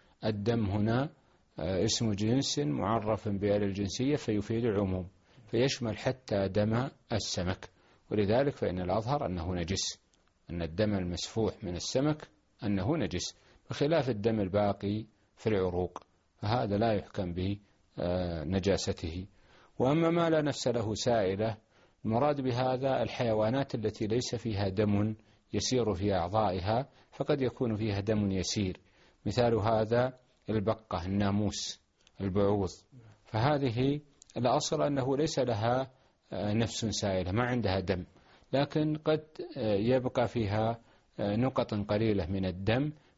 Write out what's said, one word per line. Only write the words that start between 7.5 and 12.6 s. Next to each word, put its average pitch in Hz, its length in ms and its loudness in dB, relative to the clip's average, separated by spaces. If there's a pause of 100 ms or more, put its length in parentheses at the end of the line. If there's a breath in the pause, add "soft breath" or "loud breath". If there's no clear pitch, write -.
ولذلك 110 460 2
فإن 92 240 -2
الأظهر 110 460 -2
أنه 87 280 -4
نجس، 90 460 -4 (500)
أن 85 120 -6
الدم 98 320 0
المسفوح 92 720 -4
من 90 120 -6
السمك 151 520 -2 (360)